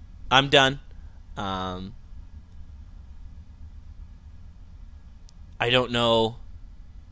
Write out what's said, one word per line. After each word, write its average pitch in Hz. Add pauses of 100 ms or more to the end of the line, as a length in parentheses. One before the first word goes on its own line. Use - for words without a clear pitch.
(320)
I'm 135
done. 139 (580)
Um, 92 (3750)
I 117
don't 123
know 117 (760)